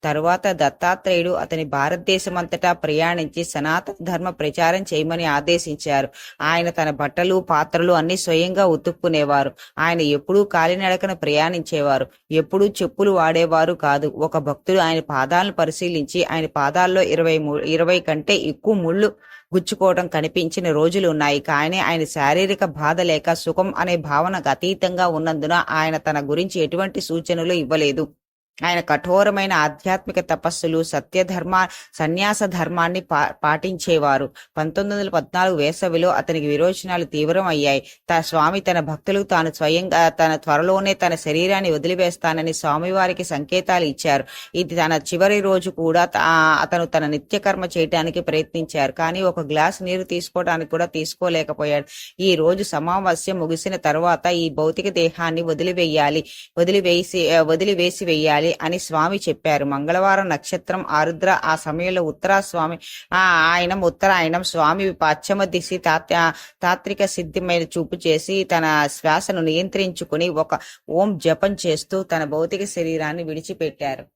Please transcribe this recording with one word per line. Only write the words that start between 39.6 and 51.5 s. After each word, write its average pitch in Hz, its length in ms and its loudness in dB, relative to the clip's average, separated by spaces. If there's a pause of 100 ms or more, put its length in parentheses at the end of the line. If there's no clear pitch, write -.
తన 160 260 2
త్వరలోనే 185 580 2
తన 175 220 0
శరీరాన్ని 180 560 0
వదిలివేస్తానని 165 800 -2
స్వామివారికి 180 720 0
సంకేతాలు 170 600 0
ఇచ్చారు. 139 380 0 (320)
ఇది 170 200 -4
తన 160 240 2 (140)
చివరి 196 280 2
రోజు 190 280 0
కూడా 165 360 2
త-, 175 120 -4
ఆ, 160 440 6
అతను 170 240 0
తన 156 220 0
నిత్యకర్మ 190 580 -2 (120)
చేయటానికి 165 440 0
ప్రయత్నించారు. 156 680 -2
కానీ 165 300 -2
ఒక 175 180 0
గ్లాస్ 151 440 0
నీరు 185 200 -4
తీసుకోవడానికి 175 680 -4
కూడా 165 140 0
తీసుకోలేకపోయాడు. 156 1000 -4 (340)